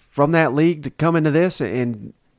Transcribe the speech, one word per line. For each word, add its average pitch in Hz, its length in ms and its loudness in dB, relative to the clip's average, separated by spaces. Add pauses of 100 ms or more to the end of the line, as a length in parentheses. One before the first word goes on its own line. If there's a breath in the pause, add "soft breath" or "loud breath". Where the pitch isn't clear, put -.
from 147 220 0
that 160 220 2
league 156 300 0
to 131 60 -8
come 165 260 0
into 156 160 2
this 175 300 0
and 117 520 -4 (260)